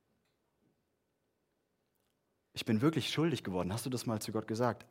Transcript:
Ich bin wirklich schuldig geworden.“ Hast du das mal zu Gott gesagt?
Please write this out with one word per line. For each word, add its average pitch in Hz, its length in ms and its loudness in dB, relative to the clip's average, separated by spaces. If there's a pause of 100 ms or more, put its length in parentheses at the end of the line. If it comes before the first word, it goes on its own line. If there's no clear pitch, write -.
(2500)
Ich - 120 -8
bin 110 160 4
wirklich 143 300 2
schuldig 151 320 0
geworden.“ 90 300 -2
Hast 120 140 -4
du - 20 -4
das 123 160 -4
mal 110 160 0
zu - 100 -8
Gott 110 160 -2
gesagt? 113 440 0